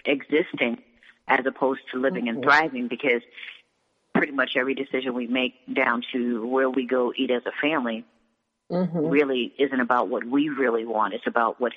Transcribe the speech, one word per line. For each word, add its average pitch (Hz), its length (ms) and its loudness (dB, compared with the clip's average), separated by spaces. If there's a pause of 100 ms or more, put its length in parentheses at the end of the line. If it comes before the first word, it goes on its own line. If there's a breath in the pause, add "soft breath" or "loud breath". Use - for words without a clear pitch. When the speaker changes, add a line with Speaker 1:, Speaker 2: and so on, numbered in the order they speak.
Speaker 1:
existing 139 760 0 (460 soft breath)
as 131 180 2
opposed 131 360 0 (100)
to 131 80 -4
living 123 300 0
and 113 80 -4
Speaker 2:
Mm-hmm. 139 120 0
Speaker 1:
thriving, 143 380 4
because 120 360 0 (920 loud breath)
pretty 156 160 2
much 131 240 0
every 135 180 2
decision 131 420 -4
we 123 120 -4
make 127 280 0 (180)
down 120 280 2 (120)
to 120 340 -2
where 131 220 2
we 127 180 0
go 123 260 2
eat 127 160 -2
as 123 160 0
a 101 60 -4 (100)
family 123 440 -2 (680)
Speaker 2:
Mm-hmm. 175 360 0
Speaker 1:
really 135 500 2
isn't 135 220 0
about 120 300 2
what 117 140 -2
we 143 260 2
really 120 360 0
want. 107 300 -2
It's - 100 -10
about 117 340 0
what 120 180 0